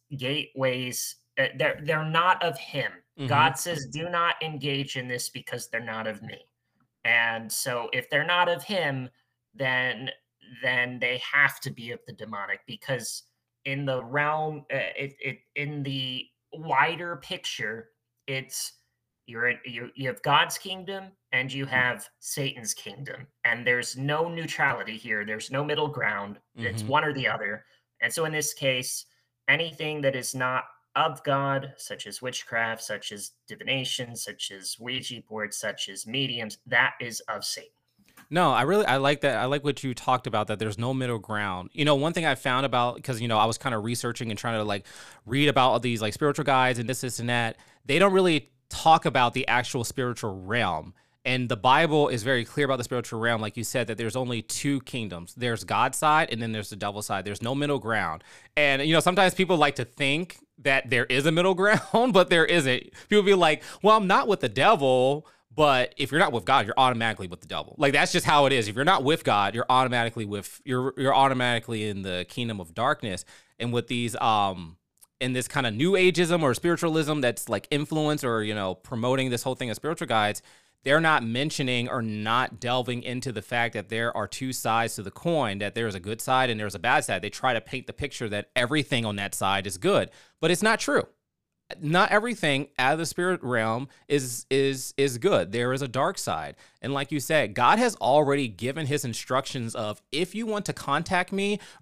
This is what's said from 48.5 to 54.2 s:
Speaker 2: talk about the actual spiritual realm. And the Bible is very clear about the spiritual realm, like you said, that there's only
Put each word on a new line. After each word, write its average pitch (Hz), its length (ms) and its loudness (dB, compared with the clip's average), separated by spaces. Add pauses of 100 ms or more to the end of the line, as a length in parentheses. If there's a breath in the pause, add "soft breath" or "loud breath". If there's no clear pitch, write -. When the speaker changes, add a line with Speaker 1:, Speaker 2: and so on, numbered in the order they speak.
Speaker 2:
talk - 360 4
about 127 300 4
the 131 120 -2
actual 120 380 0
spiritual 113 580 -6
realm. 92 520 -2 (300)
And 127 240 0
the 123 80 0
Bible 147 520 6
is 123 140 -2
very 120 220 2
clear 147 200 -2
about 135 140 0
the 120 60 -4
spiritual 120 360 -6
realm, 117 200 2
like 107 160 -6
you 117 80 -6
said, 120 240 -2
that 110 100 -6
there's 117 180 -4
only 123 240 -2